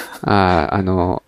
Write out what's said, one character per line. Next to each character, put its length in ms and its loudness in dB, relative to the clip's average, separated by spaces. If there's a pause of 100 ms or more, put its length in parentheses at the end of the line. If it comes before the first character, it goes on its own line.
(220)
あ 500 2
ー、 20 -4
あ 80 -2
の、 460 -2